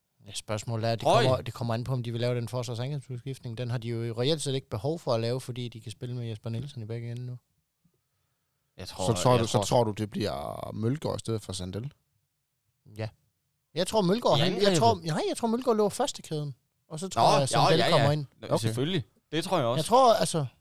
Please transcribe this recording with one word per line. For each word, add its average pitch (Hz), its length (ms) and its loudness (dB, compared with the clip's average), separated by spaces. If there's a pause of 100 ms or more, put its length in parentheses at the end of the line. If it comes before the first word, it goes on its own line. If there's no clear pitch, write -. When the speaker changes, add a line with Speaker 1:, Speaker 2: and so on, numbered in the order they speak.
(260)
Speaker 1:
Ja, 104 80 -16
spørgsmålet 113 560 -4
er, 117 40 0
det - 120 -4
Speaker 2:
Røg. 208 180 6
Speaker 1:
kommer, 131 160 2
det 120 140 -10
kommer 117 200 -2
an 117 100 -4
på, 127 80 -4
om 127 100 -2
de 117 100 -6
vil 117 80 -4
lave 123 160 0
den 117 120 -4
forsvars- 123 300 -6
og 123 60 -6
angrebsudskiftning. 127 720 -10
Den 123 120 -6
har 123 80 -2
de 113 100 -8
jo 117 80 -2 (240)
reelt 143 220 2
set 139 120 -2
ikke 135 160 -6
behov 139 280 -4
for 135 160 0
at 113 60 2
lave, 120 200 -2
fordi 123 280 -8
de 113 120 -14
kan 107 120 -12
spille 123 220 -10
med 120 120 -6
Jesper 113 240 -8
Nielsen 117 320 -8
i - 20 -10
begge 117 260 -8
ender 120 120 -8
nu. 123 160 -10 (1400)
Speaker 2:
Jeg 92 120 -12
tror, 92 260 -4
Speaker 3:
Så - 80 -2
tror 123 100 4
Speaker 2:
jeg 120 80 6
Speaker 3:
du, 113 60 0
så - 60 -4
Speaker 2:
tror 104 120 2
Speaker 3:
tror 120 200 2
du, 107 60 -2
det 104 200 -6
bliver 69 640 -6
Mølgaard 110 440 -2
i - 20 -6
stedet 113 240 -6
for 95 100 -10
Sandell? 95 400 -8 (1040)
Speaker 1:
Ja. 107 120 -6 (680)
Jeg 170 120 -2
tror, 220 160 2
Mølgaard, 185 360 4
Speaker 2:
I - 20 4
Speaker 1:
han, 180 120 4
jeg 190 60 -4
Speaker 2:
angrebet? 196 200 4
Speaker 1:
tror, - 260 6
nej, 156 240 0
jeg 330 80 -2
tror, 233 120 -2
Mølgaard 233 280 2
løber 208 120 4
første - 340 -4
kæden. 147 320 -6 (340)
Og 156 120 -12
så 185 80 -8
tror 117 140 0
Speaker 2:
Nå, 135 100 8
Speaker 1:
jeg, 143 100 6
at 131 60 0
Sandell 143 300 4
Speaker 2:
ja, - 60 4
ja, 147 60 2
Speaker 1:
kommer 147 160 6
Speaker 2:
ja. 143 60 4
Speaker 1:
ind. 151 140 -2 (140)
Speaker 2:
Nå, 110 60 -12
Speaker 3:
Okay. - 120 0
Speaker 2:
selvfølgelig. 123 460 -2 (280)
Det 165 120 0
tror 185 140 0
jeg 127 80 2
også. 120 120 2
Speaker 1:
Jeg 156 60 0
tror, 247 300 8
altså, 156 320 0 (140)